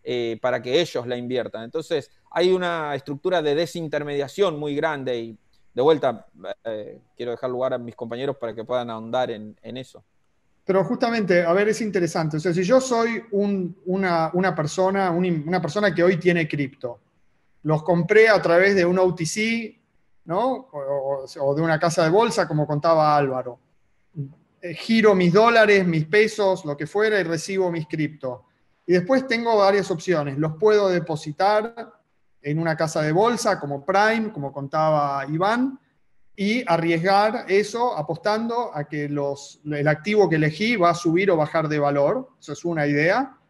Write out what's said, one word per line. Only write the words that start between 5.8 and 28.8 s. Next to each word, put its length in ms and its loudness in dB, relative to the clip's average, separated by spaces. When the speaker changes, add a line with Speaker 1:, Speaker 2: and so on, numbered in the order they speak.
Speaker 1:
vuelta, 440 2
eh, 380 -12
quiero 160 -6
dejar 160 -8
lugar 240 -2
a 40 -4
mis 200 -12
compañeros 400 -6
para 180 -8
que 80 -10
puedan 260 -4
ahondar 420 -4
en, 300 -14
en 140 -16
eso. 260 -16
Speaker 2:
Pero 220 2
justamente, 580 0
a 80 0
ver, 160 2
es 140 -2
interesante. 560 -2
O 20 -2
sea, 140 -2
si 100 0
yo 160 4
soy 420 -2
un, 540 -2
una, 480 0
una 220 2
persona, 560 0
un, 340 0
una 160 -2
persona 320 0
que 80 0
hoy 140 4
tiene 320 0
cripto, 540 -8
los 200 0
compré 460 4
a 120 4
través 320 4
de 120 4
un 120 2
O 160 4
T 120 -4
C, 520 -4
¿no? 480 -4
O, 80 -12
o, 460 -4
o 140 2
de 60 0
una 160 2
casa 280 2
de 40 2
bolsa, 380 2
como 180 0
contaba 500 2
Álvaro. 440 -2
Eh, 140 -12
giro 380 4
mis 200 4
dólares, 520 6
mis 200 0
pesos, 580 2
lo 140 -6
que 100 -8
fuera, 320 0
y 40 0
recibo 460 -2
mis 160 -6
cripto. 600 -6